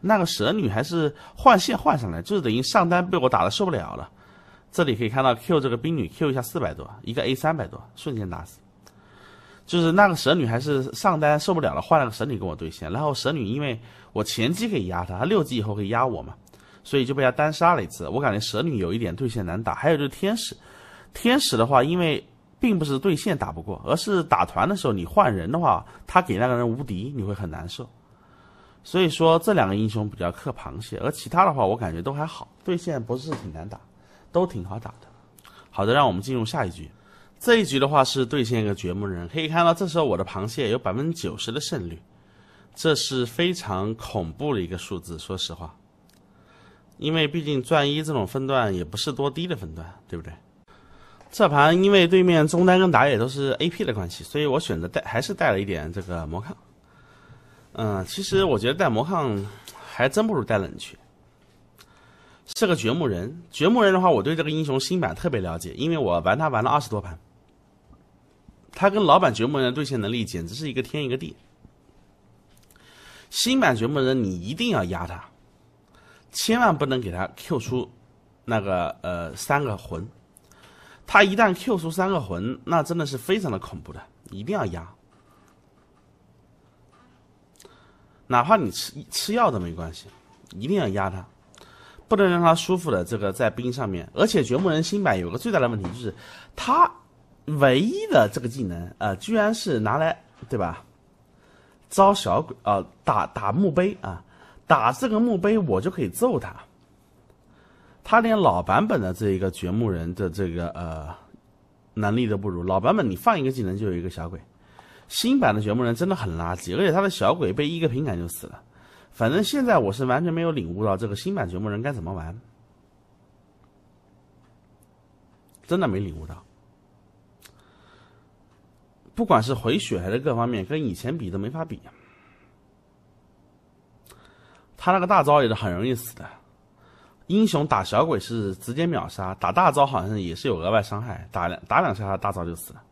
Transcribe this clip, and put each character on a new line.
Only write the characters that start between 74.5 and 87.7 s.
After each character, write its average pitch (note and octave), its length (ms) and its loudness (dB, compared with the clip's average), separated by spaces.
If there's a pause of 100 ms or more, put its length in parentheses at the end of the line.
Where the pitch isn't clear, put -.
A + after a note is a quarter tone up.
定 A#3 180 -2
要 A#2+ 140 0
压 F2 220 -6
他， F2 180 -12 (1080)
千 A#3 300 0
万 A3+ 160 4
不 C#3+ 80 0
能 C3 160 -2
给 G#2 100 -6
他 F2+ 160 -4 (100)
Q - 220 -4
出 A#2+ 320 -4 (540)
那 A2+ 160 0
个， F#2 400 -2
呃， E2+ 340 -6
三 C#3+ 300 -2
个 G#2 140 -4
魂。 E2+ 280 -10 (1000)
他 G3+ 160 6
一 G3 140 2
旦 G#3 180 4
Q A3 240 -2
出 E3 120 -6
三 F#3 180 -2
个 F#3 120 0
魂， F#2+ 440 -6
那 D#3+ 180 2
真 E3+ 140 -2
的 E3 80 0
是 C3+ 140 -6
非 F#3+ 200 0
常 F#3 120 -4
的 F#2+ 80 -4
恐 - 220 -12
怖 - 120 -18
的， - 80 -16 (300)
一 F#2+ 120 -12
定 E3+ 140 -4
要 E3 100 0
压。 E2+ 200 -8 (3500)